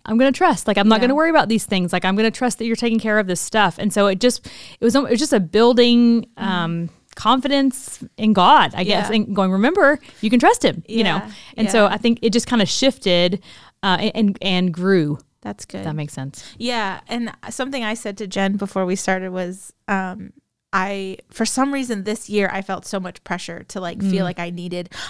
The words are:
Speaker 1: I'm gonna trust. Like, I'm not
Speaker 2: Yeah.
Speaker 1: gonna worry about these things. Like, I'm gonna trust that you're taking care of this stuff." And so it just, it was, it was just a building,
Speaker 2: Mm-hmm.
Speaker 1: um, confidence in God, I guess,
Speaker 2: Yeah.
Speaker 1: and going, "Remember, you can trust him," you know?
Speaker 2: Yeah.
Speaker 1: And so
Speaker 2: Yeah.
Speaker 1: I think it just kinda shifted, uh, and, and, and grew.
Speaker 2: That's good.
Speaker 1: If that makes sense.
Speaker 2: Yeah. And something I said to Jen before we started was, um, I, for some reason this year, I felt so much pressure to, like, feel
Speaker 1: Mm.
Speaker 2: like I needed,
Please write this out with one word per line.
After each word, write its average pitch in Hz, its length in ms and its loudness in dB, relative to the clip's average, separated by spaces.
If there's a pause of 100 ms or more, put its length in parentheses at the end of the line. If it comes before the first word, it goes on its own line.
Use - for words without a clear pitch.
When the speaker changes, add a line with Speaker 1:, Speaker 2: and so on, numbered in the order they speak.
Speaker 1:
I'm 220 100 0
gonna 269 140 4
trust. 302 360 0
Like, 202 120 2
I'm 202 80 4
not 220 80 8
Speaker 2:
Yeah. 214 60 2
Speaker 1:
gonna 254 140 2
worry 320 140 2
about 294 200 4
these 220 160 0
things. 180 280 -2
Like, 180 100 -2
I'm 190 120 0
gonna 220 160 2
trust - 260 -4
that 233 80 -6
you're 226 100 0
taking 226 240 0
care 214 200 0
of 202 80 -2
this 180 120 -2
stuff." 202 380 0
And 208 160 -2
so 202 140 4
it 190 120 0
just, - 280 0
it - 360 -14
was, 233 120 4
it 277 80 4
was 233 160 0
just 302 140 -2
a 220 60 2
building, 233 840 4 (140)
Speaker 2:
Mm-hmm. - 100 -6
Speaker 1:
um, 170 400 -4 (260)
confidence 269 880 0 (140)
in 220 160 2
God, 196 420 6
I 185 100 -2
guess, 202 240 0
Speaker 2:
Yeah. 220 80 0
Speaker 1:
and 208 180 -2
going, 190 160 2
"Remember, 285 480 2 (220)
you 214 100 0
can 247 80 4
trust 349 260 4
him," 185 220 0
you 226 160 -2
know? 170 140 0
Speaker 2:
Yeah. 214 140 -8 (260)
Speaker 1:
And 220 120 0
so 214 160 4
Speaker 2:
Yeah. 196 80 2
Speaker 1:
I 214 40 -4
think 233 260 2
it 220 100 2
just 233 140 0
kinda 220 180 2
shifted, 180 720 2 (440)
uh, 185 160 2
and, 208 160 -2
and, 202 260 0
and 180 320 0
grew. 170 460 0 (220)
Speaker 2:
That's 202 220 -14
good. - 180 -14
Speaker 1:
If - 20 -10
that 156 120 -6
makes 147 180 -8
sense. 135 300 -12 (140)
Speaker 2:
Yeah. 226 500 -4
And 233 240 -6 (200)
something 254 320 -6
I 214 100 -4
said 208 240 -10
to 220 80 -8
Jen 196 320 -2
before 190 260 -4
we 180 120 -2
started 185 360 -4
was, 185 400 -10 (160)
um, 190 460 -4 (400)
I, 190 460 -4 (100)
for - 160 -2
some 269 280 0
reason 240 300 -4
this 214 260 -6
year, 202 220 0
I 196 100 -6
felt 196 240 -8
so 196 140 -6
much 180 240 -12
pressure 175 460 -10
to, 202 100 -8
like, 180 220 -8
feel 190 220 0
Speaker 1:
Mm. - 0 -
Speaker 2:
like 180 160 -4
I 175 100 -6
needed, 175 400 -8 (200)